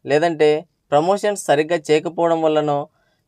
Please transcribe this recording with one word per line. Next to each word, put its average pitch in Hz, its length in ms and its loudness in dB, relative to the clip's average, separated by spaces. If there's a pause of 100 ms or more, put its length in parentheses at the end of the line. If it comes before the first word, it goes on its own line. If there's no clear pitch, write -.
లేదంటే 151 600 0 (260)
ప్రమోషన్స్ 190 540 0
సరిగ్గా 160 340 0 (120)
చేయకపోవడం 165 500 0
వల్లనో, 151 460 0 (400)